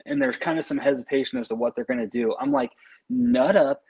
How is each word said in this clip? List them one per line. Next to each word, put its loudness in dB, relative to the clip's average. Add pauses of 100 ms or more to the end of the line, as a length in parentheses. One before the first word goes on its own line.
and -2
there's 0
kinda -4
some -4
hesitation -2
as -6
to -4
what -2
they're -6
gonna -4
do. -2
I'm 0
like, 0 (380)
"Nut 4
up 4